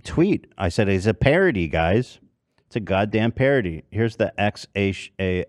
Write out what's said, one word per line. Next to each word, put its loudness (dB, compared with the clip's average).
tweet. 0
I 0
said, 2
"It's 0
a 2
parody, 2
guys. 0
It's -10
a -2
goddamn 0
parody." 0
Here's -2
the -2
X -2
H -4
A -2